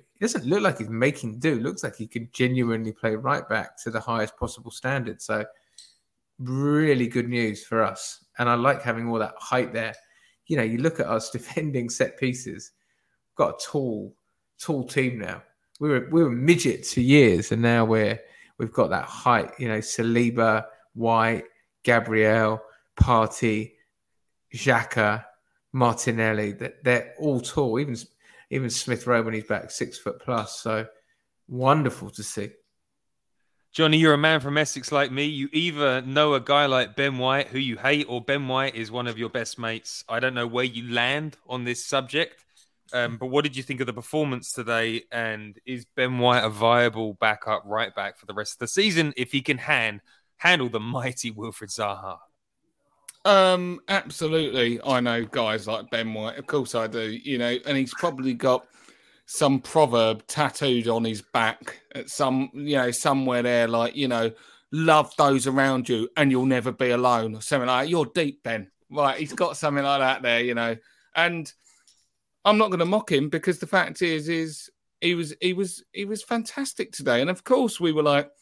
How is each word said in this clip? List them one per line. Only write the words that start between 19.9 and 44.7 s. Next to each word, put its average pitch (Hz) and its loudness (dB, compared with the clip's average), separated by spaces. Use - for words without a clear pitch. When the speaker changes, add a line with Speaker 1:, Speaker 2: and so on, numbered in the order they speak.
Speaker 1:
White, 113 2
Gabriel, 110 4
Partey, 110 2
Xhaka, 113 0
Martinelli. 113 0
That 110 -8
they're 123 2
all 147 0
tall. 127 -2
Even, 139 -4
even 131 -4
Smith - -4
Rowe 120 4
when 110 -4
he's 107 -6
back, 95 -4
six - -8
foot - -8
plus. 113 -6
So 110 -4
wonderful 131 0
to 107 -14
see. 107 -8
Speaker 2:
Johnny, 156 4
you're 160 8
a 143 6
man 156 4
from 143 -2
Essex 143 -2
like 143 0
me. 139 -2
You 143 -6
either 147 0
know 143 2
a 135 2
guy 143 2
like 127 0
Ben 139 -2
White 131 0
who 127 -6
you 127 -4
hate, 143 0
or 123 -6
Ben 139 -2
White 131 -2
is 113 -8
one 120 -6
of 113 -6
your 113 -6
best 117 -8
mates. 113 -8
I 117 -4
don't 131 0
know 120 -2
where 120 -2
you 117 -8
land 139 -2
on 123 -8
this 120 -6
subject, 139 -4
um, 117 -2
but 127 -8
what 139 2
did 139 -6
you 131 -6
think 131 -8
of 123 -4
the 120 -4
performance 131 -4
today? 113 -2